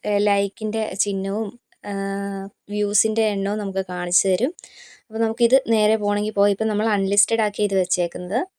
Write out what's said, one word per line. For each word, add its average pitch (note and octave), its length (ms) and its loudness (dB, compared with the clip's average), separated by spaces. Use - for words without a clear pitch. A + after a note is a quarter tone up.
ലൈക്കിൻ്റെ G#3 760 0
ചിഹ്നവും, G3 640 -4
ആ, G3+ 80 -6
വ്യൂസിൻ്റെ G#3 520 0
എണ്ണവും G#3 380 0
നമുക്ക് F#3+ 300 -4
കാണിച്ചു F3+ 380 -2
തരും. G#3 260 2
അപ്പോൾ A3 180 -8
നമുക്കിത് A3+ 480 2
നേരെ G#3+ 280 4
പോകണമെങ്കിൽ G#3 360 0
പോകാം. G3+ 180 4
ഇപ്പം G#3 180 0
നമ്മൾ G#3+ 200 0
അൺലിസ്റ്റഡ് G#3 540 0
ആക്കി G#3 220 0
ഇത് G3 160 0
വെച്ചേക്കുന്നത്. F3+ 680 -2